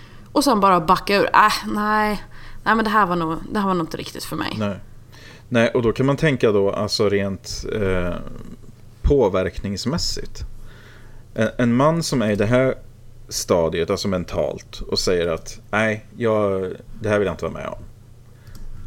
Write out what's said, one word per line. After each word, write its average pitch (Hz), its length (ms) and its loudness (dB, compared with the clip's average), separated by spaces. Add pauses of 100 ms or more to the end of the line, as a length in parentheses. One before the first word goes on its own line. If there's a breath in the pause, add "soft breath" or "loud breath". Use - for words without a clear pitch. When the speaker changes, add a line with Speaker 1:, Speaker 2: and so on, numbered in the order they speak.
(320 loud breath)
Speaker 1:
Och 285 120 2
sen 233 160 4
bara 190 200 6
backa 180 360 2
ur, 190 180 4
äh, 214 180 6 (200)
nej, 214 500 0 (420 loud breath)
nej, 214 100 4
men 220 100 2
det 214 60 0
här 208 160 6
var 175 100 0
nog, 165 200 -2 (160)
det - 60 0
här 196 80 2
var 190 80 2
nog 175 120 0
inte - 100 -10
riktigt - 280 -10
för - 120 -6
mig. - 220 -4
Speaker 2:
Nej. 101 180 -2 (720 loud breath)
Nej, 117 260 4
och 127 80 2
då 113 100 4
kan 131 140 2
man 139 100 4
tänka 127 360 2
då, 98 200 4
alltså 104 360 0
rent, 98 640 -2
eh, 92 420 0 (880)
påverkningsmässigt. 101 1400 0 (880 loud breath)
En, 110 140 2 (100)
en 120 160 4
man 156 280 4
som 135 200 0
är 107 80 2
i 104 60 2
det 101 100 2
här 127 280 2 (540)
stadiet, 85 600 0
alltså 98 180 -2
mentalt, 87 720 -4
och - 180 -4
säger 87 280 2
att, - 340 -6 (100)
"Nej, 107 360 -2 (100)
jag, 101 560 0 (280)
det 107 80 -4
här 104 100 4
vill 101 80 2
jag 90 80 0
inte 85 100 -8
vara 82 100 -4
med 76 140 -10
om." - 100 -10 (1080 loud breath)